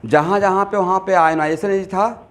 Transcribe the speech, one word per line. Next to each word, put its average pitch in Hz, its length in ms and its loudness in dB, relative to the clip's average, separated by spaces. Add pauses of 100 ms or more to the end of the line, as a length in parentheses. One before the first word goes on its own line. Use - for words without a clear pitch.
जहाँ 156 340 2
जहाँ 196 260 2
पे 202 120 -4
वहाँ 185 220 0
पे 190 140 -2
ionization 160 540 0
एनर्जी 196 180 -2
था 202 460 -4